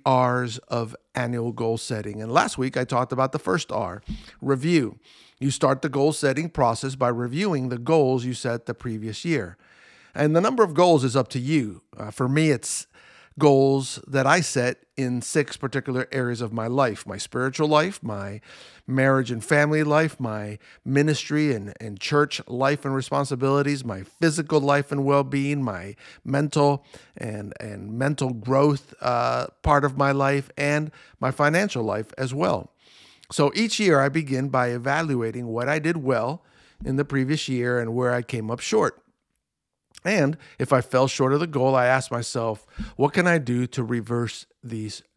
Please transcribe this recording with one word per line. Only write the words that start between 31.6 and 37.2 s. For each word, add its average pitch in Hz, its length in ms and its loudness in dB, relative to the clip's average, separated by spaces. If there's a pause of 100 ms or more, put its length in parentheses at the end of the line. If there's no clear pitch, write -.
life 107 340 -4
as 127 160 -4
well. 147 380 -2 (600)
So 143 220 2
each 214 260 0
year 175 200 6
I 139 100 4
begin 139 400 -2
by 127 200 0
evaluating 123 760 -2
what 117 240 -4
I 151 80 0
did 165 200 -2
well 131 460 -2 (400)
in 131 120 -4
the 143 100 0
previous 139 420 -2